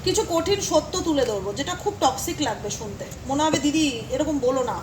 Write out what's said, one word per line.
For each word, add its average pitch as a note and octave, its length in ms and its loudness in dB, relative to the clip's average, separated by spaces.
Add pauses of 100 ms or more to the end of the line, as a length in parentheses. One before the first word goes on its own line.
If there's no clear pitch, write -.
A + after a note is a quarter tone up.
কিছু F#4+ 260 2
কঠিন F4 320 2
সত্য D#4+ 380 2
তুলে D4 260 2
ধরবো G3+ 280 -2
যেটা A#3+ 220 -4
খুব G4+ 240 -4
টক্সিক D#4 420 0
লাগবে G#3+ 280 -2
শুনতে, G3+ 360 -8 (220)
মনে C#4 160 2
হবে D#4 160 4
"দিদি C#4 500 2
এরকম C#4+ 300 2
বলো B3+ 240 2
না A3+ 200 -2